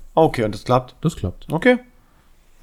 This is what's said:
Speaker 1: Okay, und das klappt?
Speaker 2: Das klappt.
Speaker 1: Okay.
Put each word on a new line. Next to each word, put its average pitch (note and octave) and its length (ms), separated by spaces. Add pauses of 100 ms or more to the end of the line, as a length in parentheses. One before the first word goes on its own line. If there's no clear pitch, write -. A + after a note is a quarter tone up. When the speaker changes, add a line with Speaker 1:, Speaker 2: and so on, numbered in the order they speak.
(140)
Speaker 1:
Okay, C#3+ 300
und G#2 100
das G#2+ 100
klappt? B2+ 380
Speaker 2:
Das E3 140
klappt. - 340
Speaker 1:
Okay. A#3+ 280 (840)